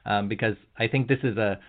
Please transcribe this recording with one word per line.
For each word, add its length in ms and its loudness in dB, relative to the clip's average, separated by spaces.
Um, 220 0
because 300 -2
I 120 2
think 180 0
this 160 0
is 140 0
a, 200 0